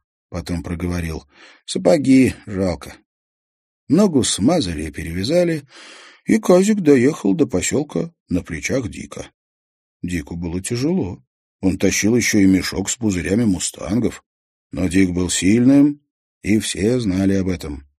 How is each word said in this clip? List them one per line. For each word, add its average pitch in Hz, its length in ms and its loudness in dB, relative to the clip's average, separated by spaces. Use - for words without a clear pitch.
потом 85 320 -8
проговорил: 85 640 -6
"Сапоги 131 720 4
жалко". 92 500 -6
Ногу 151 360 2
смазали 92 640 -2
и 78 40 -8
перевязали, 139 720 -2
и 226 120 2
Казик 202 420 4
доехал 147 540 4
до 156 120 0
посёлка 95 640 -4
на 87 140 -2
плечах 95 460 -6
Дика. - 420 -14
Дику 87 340 -6
было 85 240 -6
тяжело. 123 640 -4
Он 90 180 -2
тащил 101 380 0
ещё 110 240 0
и 95 60 6
мешок 95 440 0
с - 60 -6
пузырями 95 480 -2
мустангов. 95 800 -4
Но 90 160 -4
Дик 90 240 2
был 87 200 -2
сильным, 135 720 4
и 107 160 2
все 107 420 -2
знали 98 340 0
об 95 140 -2
этом. 78 400 -10